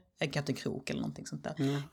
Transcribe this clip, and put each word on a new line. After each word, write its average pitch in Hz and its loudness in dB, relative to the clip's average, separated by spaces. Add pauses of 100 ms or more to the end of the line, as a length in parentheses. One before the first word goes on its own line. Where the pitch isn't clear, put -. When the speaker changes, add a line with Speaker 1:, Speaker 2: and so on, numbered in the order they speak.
(200)
Speaker 1:
än 156 2
Kapten 143 2
Krok - -2
eller 131 2
någonting - -4
sånt 151 -6
där. - -2
Speaker 2:
Mm. 143 4 (120)